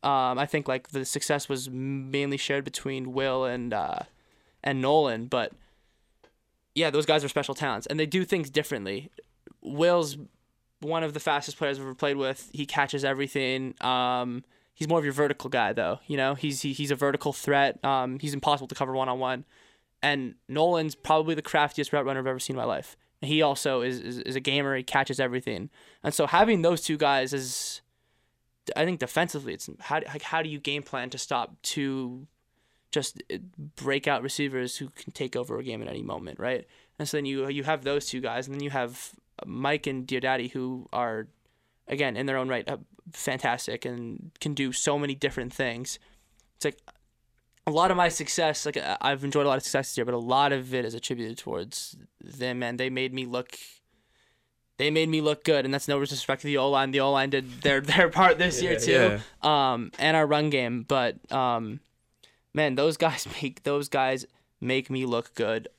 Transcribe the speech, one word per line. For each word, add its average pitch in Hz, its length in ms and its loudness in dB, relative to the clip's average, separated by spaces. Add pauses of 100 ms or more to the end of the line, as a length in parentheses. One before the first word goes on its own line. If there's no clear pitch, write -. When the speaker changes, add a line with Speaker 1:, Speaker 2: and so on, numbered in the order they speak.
Speaker 1:
um, 131 380 2
I 147 60 2
think, 147 200 -2
like, 131 220 -2
the 135 160 -4
success 143 440 -2
was 131 220 -4
mainly 135 680 -4
shared 139 280 -2
between 131 480 -6
Will 131 320 2
and, 123 280 -2
uh, 98 280 -2 (640)
and 139 160 0
Nolan, 131 460 2
but 123 260 0 (1200)
yeah, 156 160 4
those 151 160 2
guys 151 180 4
are 139 40 -2
special 139 260 -2
talents, 123 320 -4
and 151 120 -4
they 156 80 4
do 180 180 2
things 165 260 -2
differently. 127 600 -4 (520)
Will's 151 560 2 (640)
one 165 220 0
of 151 120 -2
the 151 60 -6
fastest 147 360 0
players 143 220 0
I've 139 60 -8
ever 131 100 -8
played 143 220 0
with. 135 360 -4
He 143 140 -4
catches 139 380 0
everything. 135 760 0
Um, 123 640 0 (300)
he's 156 140 -4
more 165 100 6
of 151 60 2
your 143 100 0
vertical 143 340 0
guy, 110 240 2
though. 101 340 0
You 147 120 -4
know, 135 160 2
he's, 139 280 -4
he, 143 120 -2
he's 139 160 -4
a 143 40 4
vertical 139 380 0
threat. 139 520 2
Um, 131 340 0
he's 143 160 -6
impossible 139 340 0
to - 60 -10
cover 131 180 -2
one-on-one. 131 520 -2 (580)
And 139 320 0 (140)
Nolan's 160 460 2
probably 156 400 2
the 156 80 -4
craftiest 147 520 0
route 143 100 2
runner 135 160 -2
I've 131 60 -2
ever 131 120 -2
seen 131 180 -4
in - 20 -4
my 117 80 -2
life. 92 300 -4 (260)
And 139 80 -2
he 156 100 4
also 139 400 2
is, 123 180 -2
is, 120 200 -8
is - 180 -6
a 135 40 -2
gamer. 139 360 0
He 127 60 -4
catches 135 360 0
everything. 123 520 -2 (340)
And 147 80 0
so 147 140 4
having 208 340 6
those 165 220 4
two 151 160 -2
guys 139 340 2
is, 131 480 -6 (960)
I 151 80 4
think 175 160 -2
defensively, 143 540 -2
it's - 160 -12 (100)
how, 156 260 -2
like, 143 140 -10
how 165 220 -2
do 160 80 -4
you 147 100 -8
game 143 220 -4
plan 127 280 -8
to 131 80 -12
stop - 440 -2
two 135 640 -4 (640)
just, - 300 -4 (100)
uh, - 60 -6 (380)
breakout 139 460 -2
receivers 135 540 -4
who 135 140 -10
can - 220 -16
take 131 220 -6
over 123 240 -4
a 127 60 -8
game 113 180 -8
at - 60 -10
any - 140 -8
moment, - 360 -10
right? 123 280 -4 (320)
And 151 100 -6
so - 80 -4
then 147 80 -2
you, 135 240 -2
you 143 160 -4
have 147 200 0
those 139 220 0
two 127 140 -6
guys, 127 260 -4
and 135 80 -8
then 143 80 -6
you 143 80 -4
have 123 420 -4 (320)
Mike 139 420 -2
and 135 200 -4
Diodati, 127 440 0
who 127 420 -6
are, 110 340 -2 (600)
again, 139 280 0
in 131 100 -2
their 135 100 0
own 131 120 -2
right, 123 200 -2
uh, 139 80 -4 (360)
fantastic 127 720 -2
and 120 440 -8 (100)
can 151 140 -2
do 135 180 -2
so 143 260 0
many 143 160 -2
different 131 380 -2
things. 123 460 -4 (580)
It's - 100 -10
like, 143 120 -2 (880)
a 156 40 0
lot 170 180 6
of 185 60 4
my 175 120 6
success, 156 560 0
like, 151 120 -2
I, 73 240 -2
I've 139 240 0
enjoyed 139 200 4
a 143 40 6
lot 135 100 4
of 135 60 -6
success - 260 0
this - 80 -6
year, 117 60 2
but 123 100 -2
a 120 40 0
lot 131 340 4
of 127 200 -4
it 127 120 0
is 113 100 -6
attributed 117 420 -6
towards - 600 -8 (260)
them, 123 400 -6
and 120 160 -4
they 131 100 0
made 131 240 -2
me 131 140 -6
look, 123 320 -6 (1200)
they 143 120 2
made 160 180 4
me 156 120 2
look 151 220 2
good, 147 220 4
and 135 100 0
that's 139 140 -4
no 143 100 2
disrespect 139 440 -4
to - 40 -8
the 143 120 0
O-line. 135 340 2
The 139 80 2
O-line 139 300 2
did 131 320 -2
their, 139 180 4
<laughs> - 20 -6
their 165 260 4
part 180 300 8
this 180 240 2
year 175 120 2
Speaker 2:
Yeah, 151 40 -2
Speaker 1:
too, 113 420 6 (220)
Speaker 2:
yeah. 143 300 4
Speaker 1:
um, 117 260 -4
and 156 180 6
our 156 120 6
run 151 200 4
game. 123 380 0
But, 127 300 2 (160)
um, 120 480 0 (720)
man, 147 220 2
those 151 200 4
guys 160 380 2
<laughs> - 80 -6
make, 135 220 -6
those 143 240 0
guys 131 380 0 (340)
make 131 280 0
me 131 160 -2
look 120 300 -2
good 110 320 0 (120)